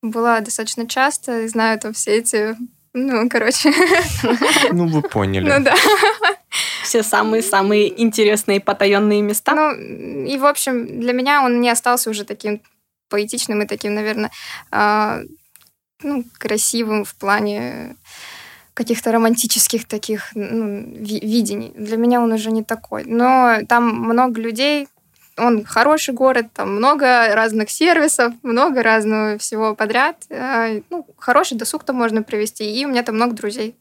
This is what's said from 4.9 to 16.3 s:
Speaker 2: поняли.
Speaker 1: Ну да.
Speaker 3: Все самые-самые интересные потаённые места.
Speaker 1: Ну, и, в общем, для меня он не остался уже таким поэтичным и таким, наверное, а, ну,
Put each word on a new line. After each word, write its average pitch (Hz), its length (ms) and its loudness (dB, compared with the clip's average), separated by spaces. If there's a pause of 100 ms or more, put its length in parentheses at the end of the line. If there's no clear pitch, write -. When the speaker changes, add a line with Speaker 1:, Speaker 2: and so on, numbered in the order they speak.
Speaker 2:
поняли. 98 480 0
Speaker 1:
Ну 277 120 4
да. 262 120 4 (1080)
Speaker 3:
Все 233 200 0
самые-самые 208 1000 2
интересные 214 580 2
потаённые 202 640 2
места. 214 320 0
Speaker 1:
Ну, 294 720 -4
и, 277 120 -4
в 262 80 2
общем, 247 540 -2
для 240 120 0
меня 269 300 2
он 240 180 2
не 240 80 2
остался 240 420 0
уже 208 140 -6
таким 208 360 -6 (500)
поэтичным 208 520 -4
и 208 40 -2
таким, 208 280 -6
наверное, 214 360 -4 (400)
а, 208 500 0 (840)
ну, 285 220 -4 (140)